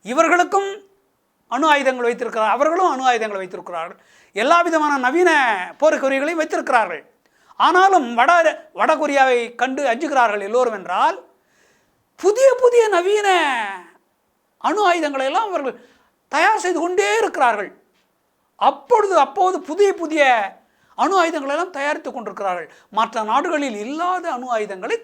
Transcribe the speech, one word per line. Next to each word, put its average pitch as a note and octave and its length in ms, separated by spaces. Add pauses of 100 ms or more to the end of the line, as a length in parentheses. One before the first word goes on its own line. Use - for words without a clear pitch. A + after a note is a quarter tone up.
(120)
இவர்களுக்கும் F4 580 (840)
அணு C#4+ 160
ஆயுதங்கள் C4 380
வைத்திருக்கிறார், A3 460
அவர்களும் D#4+ 360
அணு C4 200
ஆயுதங்களை G#3+ 300
வைத்திருக்கிறார்கள், F3+ 560 (460)
எல்லா D#4+ 240
விதமான D4+ 260 (120)
நவீன E4 260 (500)
போர்க்கருவிகளையும் D4 600
வைத்திருக்கிறார்கள். B3 600 (600)
ஆனாலும் E4+ 460 (120)
வட, C4 120 (500)
வடகொரியாவை C#4 580 (240)
கண்டு C4 200 (100)
அஞ்சுகிறார்கள் A#3+ 560
எல்லோரும் A#3 300
என்றால், F#3+ 380 (1040)
புதிய A#4+ 300 (100)
புதிய A#4+ 220 (120)
நவீன G4+ 340 (1400)
அணு G4+ 220
ஆயுதங்களை C#4+ 400
எல்லாம் G#4 200
அவர்கள் D4+ 300 (520)
தயார் F#4+ 320
செய்து F4 180
கொண்டே F#4 260 (140)
இருக்கிறார்கள். A#3 480 (880)
அப்பொழுது G4 640
அப்போது F#4 340 (120)
புதிய G4 200 (120)
புதிய D4+ 200 (760)
அணு E4 240
ஆயுதங்களை D4 340
எல்லாம் F4+ 220
தயாரித்து D4 340
கொண்டிருக்கிறார்கள். G3 580 (300)
மற்ற A3 320
நாடுகளில் C#4+ 540
இல்லாத F4 380 (120)
அணு B3+ 120 (100)
ஆயுதங்களை G#3+ 460